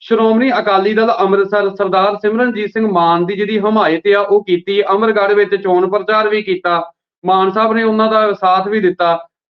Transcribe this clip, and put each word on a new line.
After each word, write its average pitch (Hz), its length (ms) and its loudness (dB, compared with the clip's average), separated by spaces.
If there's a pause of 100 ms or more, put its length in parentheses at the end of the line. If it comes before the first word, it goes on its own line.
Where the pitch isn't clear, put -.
ਸ਼੍ਰੋਮਣੀ 226 580 2
ਅਕਾਲੀ 202 360 0
ਦਲ 226 160 2 (100)
ਅੰਮ੍ਰਿਤਸਰ 196 500 0
ਸਰਦਾਰ 196 460 0
ਸਿਮਰਨਜੀਤ 214 540 -4
ਸਿੰਘ 220 180 -2
ਮਾਨ 170 380 0
ਦੀ 196 100 -6
ਜਿਹੜੀ 208 220 -2
ਹਮਾਇਤ 196 440 0 (140)
ਆ 202 40 2
ਉਹ 202 240 0
ਕੀਤੀ, 190 380 -2
ਅਮਰਗੜ੍ਹ 208 520 0
ਵਿੱਚ 202 220 2
ਚੋਣ 185 340 0
ਪ੍ਰਚਾਰ 208 380 -2
ਵੀ 214 140 -2
ਕੀਤਾ, 175 500 -4 (320)
ਮਾਨ 190 260 2
ਸਾਹਿਬ 220 220 0
ਨੇ 226 100 0
ਉਹਨਾਂ 220 280 0
ਦਾ 214 220 2
ਸਾਥ 190 360 0
ਵੀ 214 120 -2
ਦਿੱਤਾ, 175 460 0 (240)